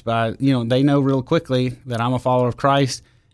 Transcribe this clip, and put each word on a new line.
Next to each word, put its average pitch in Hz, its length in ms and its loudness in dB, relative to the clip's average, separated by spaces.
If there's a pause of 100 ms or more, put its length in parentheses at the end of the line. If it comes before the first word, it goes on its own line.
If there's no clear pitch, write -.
by, 113 340 -2
you 135 140 2
know, 120 100 0
they 127 200 2
know 143 160 4
real 135 240 0
quickly 131 460 -2 (180)
that 120 120 -4
I'm 123 140 0
a 123 60 -2
follower 127 280 2
of 117 80 -4
Christ. 139 460 0 (320)